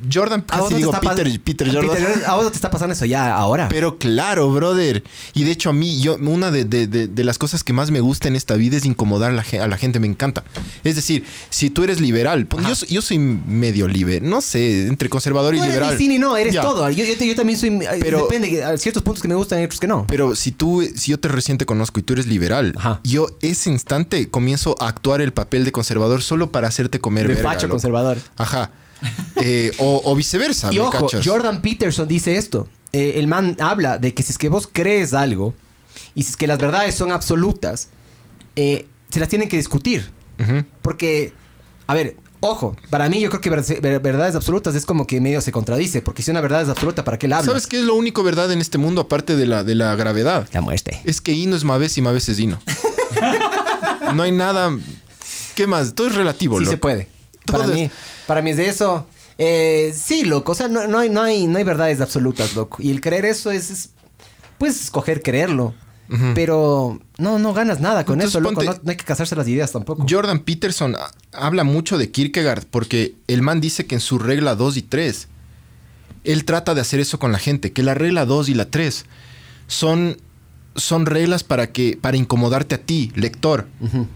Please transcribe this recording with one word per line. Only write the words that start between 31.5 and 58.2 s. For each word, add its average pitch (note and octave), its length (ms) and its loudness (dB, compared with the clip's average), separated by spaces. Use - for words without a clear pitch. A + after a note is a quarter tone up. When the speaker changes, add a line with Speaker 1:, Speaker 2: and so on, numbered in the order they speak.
Speaker 2:
Peterson F#3 480 -2
dice E3+ 280 2
esto. A2+ 320 -2
Eh, C#3+ 240 0
el D3+ 100 2
man F3 340 2
habla D#3 380 0
de B2 160 0
que - 80 -2
si - 100 -2
es - 60 -6
que D3+ 100 0
vos G3 240 0
crees F3+ 400 2
algo B2 400 0
y C#3+ 80 -2
si - 80 -4
es - 80 -8
que D#3 80 0
las D3 120 2
verdades F3+ 360 0
son F3+ 180 -2
absolutas, E3+ 760 0
eh, C#3+ 300 0
se D#3+ 100 0
las D#3+ 80 0
tienen G#3 220 0
que F3+ 80 0
discutir. D3 520 -2
Speaker 1:
Ujú. B2+ 240 0
Speaker 2:
Porque, D#3 540 0
a - 60 0
ver, D#3 240 0
ojo, G3+ 360 -2
para D3 220 0
mí G3+ 100 2
yo G#3+ 80 2
creo G3 140 -4
que F#3 80 0
ver-, D3 320 -2
ver-, C#3 180 2
verdades C#3+ 360 0
absolutas E3 380 0
es D3 120 -2
como D#3+ 200 0
que B2+ 140 0
medio C3+ 220 2
se B2+ 100 -4
contradice, A#2+ 480 0
porque - 220 -6
si - 80 -2
una E3 100 0
verdad D3 220 2
es C#3+ 80 0
absoluta, D3+ 340 -2
¿para A2+ 140 -2
qué C#3 100 -2
la C#3+ 100 2
hablas? E3+ 120 2
Speaker 1:
¿Sabes B3+ 160 0
qué B3 140 -4
es A#3+ 40 0
lo A#3 120 2
único A3+ 260 0
verdad F3 300 2
en E3+ 100 0
este D#3+ 160 -2
mundo E3 240 2
aparte D3 340 0
de C3+ 100 4
la, A2 180 0
de A2 100 0
la A2+ 220 2
gravedad? A2+ 560 0
Speaker 2:
La F3 100 -2
muerte. - 420 -4
Speaker 1:
Es D#3+ 160 -2
que - 120 -2
Ino F3+ 240 0
es D3+ 80 -4
Mavés C#3+ 340 0
y - 20 0
Mavés B2 300 0
es G#2 80 -2
Ino. G#2+ 260 0
<laughs> - 40 -12
No D#3 80 2
hay F3+ 100 2
nada. F3+ 440 0
¿Qué G3+ 120 2
más? D#3 280 0
Todo A#3 140 0
es A3+ 60 -2
relativo, E3 440 0
Speaker 2:
Sí F2 80 2
se F#2+ 60 0
Speaker 1:
loco. D3+ 100 -2
Speaker 2:
puede. A2+ 260 -2
Speaker 1:
Todo - 140 0
Speaker 2:
Para A3 140 2
Speaker 1:
es - 60 2
Speaker 2:
mí, D3+ 120 0